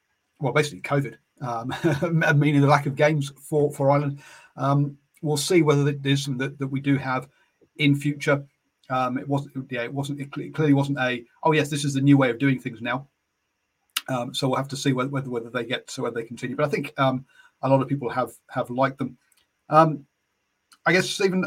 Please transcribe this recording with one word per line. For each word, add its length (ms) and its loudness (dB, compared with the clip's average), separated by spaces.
well, 140 -2
basically 280 0
covid, 340 -2
um, 320 -6
<laughs> 20 6
meaning 220 4
the 60 6
lack 180 4
of 100 -6
games 460 2
for, 300 0
for 180 0
Ireland. 300 0
Um, 400 0
we'll 140 -2
see 260 2
whether 260 4
it 160 -4
is 180 2
something 140 -4
that, 220 -6
that 80 -6
we 120 -4
do 180 2
have 300 -6
in 180 4
future. 480 0
Um, 260 -2
it 100 -10
wasn't, 440 -4
yeah, 100 -4
it 100 -6
wasn't, 300 -6
it 100 -12
cle-, 200 -10
clearly 240 4
wasn't 240 0
a, 260 -2
"Oh 120 4
yes, 160 2
this 140 -4
is 120 -2
the 60 0
new 160 8
way 120 4
of 80 -2
doing 220 2
things 220 -10
now." 260 -6
Um, 280 -6
so 120 -2
we'll 100 0
have 100 -4
to 100 -10
see 160 0
whether, 160 -2
whether, 220 -6
whether 180 -6
they 140 -4
get, 260 -8
so 140 -8
whether 180 -4
they 60 -12
continue. 280 -10
But 120 0
I 20 -10
think, 300 -4
um, 260 2
a 60 0
lot 120 6
of 60 -4
people 220 -4
have, 220 -2
have 200 -6
liked 300 -2
them. 180 -8
Um, 360 4
I 60 2
guess, 180 2
Stephen, 380 0